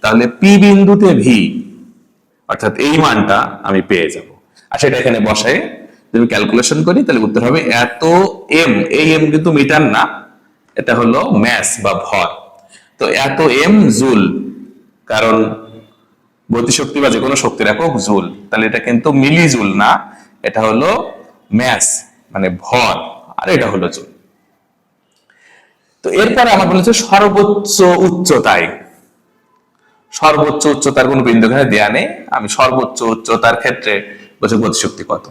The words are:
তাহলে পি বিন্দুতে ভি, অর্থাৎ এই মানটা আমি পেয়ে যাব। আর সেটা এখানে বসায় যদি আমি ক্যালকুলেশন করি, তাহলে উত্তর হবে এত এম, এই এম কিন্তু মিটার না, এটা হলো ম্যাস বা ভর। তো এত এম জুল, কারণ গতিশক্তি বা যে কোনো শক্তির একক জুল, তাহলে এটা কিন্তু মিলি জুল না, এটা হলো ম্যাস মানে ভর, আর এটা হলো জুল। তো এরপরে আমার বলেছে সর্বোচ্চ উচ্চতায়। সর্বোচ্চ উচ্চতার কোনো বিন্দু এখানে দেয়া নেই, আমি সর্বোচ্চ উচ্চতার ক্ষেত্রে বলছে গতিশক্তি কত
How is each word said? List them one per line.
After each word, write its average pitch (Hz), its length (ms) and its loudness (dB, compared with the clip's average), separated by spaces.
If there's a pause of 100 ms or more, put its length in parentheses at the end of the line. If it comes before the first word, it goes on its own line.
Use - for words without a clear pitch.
তাহলে 113 220 2 (160)
পি 196 100 6 (120)
বিন্দুতে 202 480 6 (120)
ভি, 117 160 4 (1120)
অর্থাৎ 110 200 -2 (140)
এই 151 80 0 (100)
মানটা 107 340 2 (300)
আমি 98 120 0 (100)
পেয়ে 82 240 0
যাব। - 140 -16 (440)
আর - 100 -8
সেটা 131 200 0
এখানে 117 160 0 (100)
বসায় 113 300 0 (480)
যদি - 140 -4
আমি 120 120 2
ক্যালকুলেশন 117 540 0
করি, 185 200 2
তাহলে 123 200 0
উত্তর 110 220 -2
হবে 156 120 2 (240)
এত 123 200 -8 (580)
এম, 135 100 2 (280)
এই 156 60 2 (100)
এম 156 60 2 (100)
কিন্তু 160 240 0
মিটার 143 260 2 (140)
না, 120 60 0 (760)
এটা 123 200 -2
হলো 120 200 2 (220)
ম্যাস 117 260 -2 (160)
বা 98 80 0 (140)
ভর। 90 220 -2 (720)
তো 127 60 -4 (220)
এত 139 140 -4 (240)
এম 196 100 4 (240)
জুল, 123 240 2 (840)
কারণ 110 280 0 (1120)
গতিশক্তি 120 540 -4
বা 139 120 2
যে 113 100 -2
কোনো 135 180 -2
শক্তির 107 300 -2
একক 160 200 -2 (140)
জুল, 104 180 0 (240)
তাহলে 110 220 -2
এটা 113 160 -4
কিন্তু 120 220 0 (140)
মিলি 160 220 2 (100)
জুল 107 140 -2 (140)
না, 113 80 2 (580)
এটা 110 180 -4
হলো 120 240 0 (680)
ম্যাস 120 260 0 (480)
মানে 95 160 -2 (160)
ভর, 117 300 0 (460)
আর - 60 -8 (100)
এটা 123 160 0
হলো 92 220 -4
জুল। - 140 -16 (2000)
তো - 40 -4 (120)
এরপরে 240 360 2
আমার 190 160 2
বলেছে 185 200 2 (140)
সর্বোচ্চ 202 680 2 (300)
উচ্চতায়। 135 600 0 (1500)
সর্বোচ্চ 151 500 0 (120)
উচ্চতার 135 360 0
কোনো 135 180 0
বিন্দু 113 200 4
এখানে 131 240 2
দেয়া 104 240 2
নেই, 156 100 -2 (300)
আমি 104 200 -6
সর্বোচ্চ 127 420 -2 (140)
উচ্চতার 113 500 0
ক্ষেত্রে 120 320 -4 (440)
বলছে 110 260 -2
গতিশক্তি 107 460 -6
কত 78 200 -6